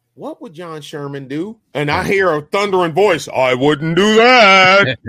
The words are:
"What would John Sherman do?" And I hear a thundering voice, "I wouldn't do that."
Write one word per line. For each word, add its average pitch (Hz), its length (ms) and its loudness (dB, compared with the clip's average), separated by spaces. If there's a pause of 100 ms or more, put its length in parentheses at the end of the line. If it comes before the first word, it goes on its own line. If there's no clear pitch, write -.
(140)
"What 226 280 -18
would 233 120 -18
John 160 260 -16
Sherman 143 480 -12
do?" 165 320 -10 (140)
And 147 180 -4
I 175 100 -2
hear 196 300 -2
a 151 100 -4
thundering 185 500 -2
voice, 175 360 0
"I 127 260 -2
wouldn't 147 400 -2
do 208 220 2
that." 196 840 4 (100)